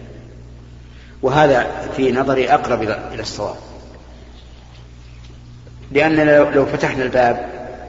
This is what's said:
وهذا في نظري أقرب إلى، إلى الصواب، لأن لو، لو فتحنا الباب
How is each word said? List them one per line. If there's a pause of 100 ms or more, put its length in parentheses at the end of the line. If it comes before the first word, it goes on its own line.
(1200)
وهذا (300)
في
نظري
أقرب
إلى،
إلى
الصواب، (2250)
لأن
لو،
لو
فتحنا
الباب (280)